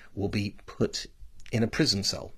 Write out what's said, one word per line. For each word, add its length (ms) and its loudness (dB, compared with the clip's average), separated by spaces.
will 140 0
be 280 0
put 400 0
in 120 4
a 40 6
prison 360 4
cell, 340 -2